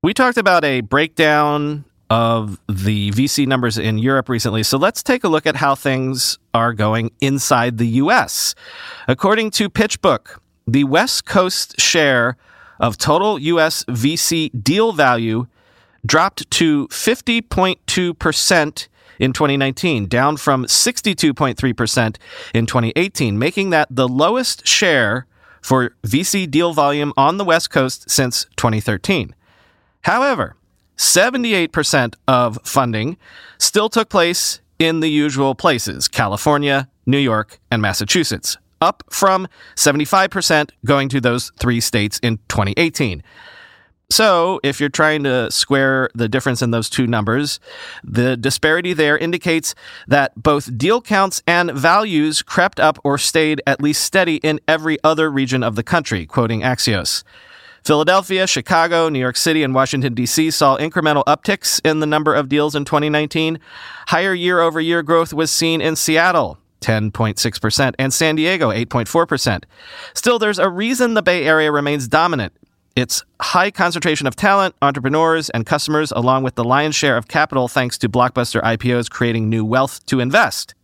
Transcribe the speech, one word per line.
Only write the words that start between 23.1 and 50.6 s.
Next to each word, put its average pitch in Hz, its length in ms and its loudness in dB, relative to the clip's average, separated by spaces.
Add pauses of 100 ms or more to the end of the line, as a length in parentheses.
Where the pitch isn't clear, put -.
making 185 300 -2
that 156 200 2
the 127 160 0
lowest 175 640 0
share 127 580 2 (340)
for 127 440 0
V 117 180 0
C 190 240 -2
deal 160 260 0
volume 147 440 0
on 151 220 2
the 202 60 -2
West 170 260 0
Coast - 380 -2
since - 460 -2
twenty 110 260 0
thirteen. 110 540 -2 (680)
However, 220 520 0 (420)
seventy-eight 226 760 2
percent 139 420 0 (140)
of 123 340 2
funding 123 540 -2 (420)
still 214 300 0
took 220 200 0
place 175 520 0 (180)
in 165 220 2
the 160 80 0
usual 139 480 0
places, 113 500 -2
California, 139 840 0 (180)
New 139 120 2
York, 113 400 -2 (140)
and 113 100 0
Massachusetts, 104 760 -2 (240)
up 175 300 0
from 190 380 0 (260)
seventy-five 151 560 2
percent 160 400 0 (140)
going 139 240 2
to 131 120 0
those 120 380 0
three 120 220 0
states 104 420 -2
in 113 240 -2
twenty 101 300 -2
eighteen. 120 480 -2 (840)
So, 185 520 2
if 139 160 -2
you're 143 100 0
trying 151 360 0
to 127 260 0
square 135 640 0
the 117 140 -2
difference 127 340 -2
in 117 80 0
those 113 180 -2
two 123 200 0
numbers, 117 500 0 (460)
the 120 320 0
disparity 156 560 0
there 151 260 2
indicates 165 560 -2 (320)
that - 340 0
both 143 380 0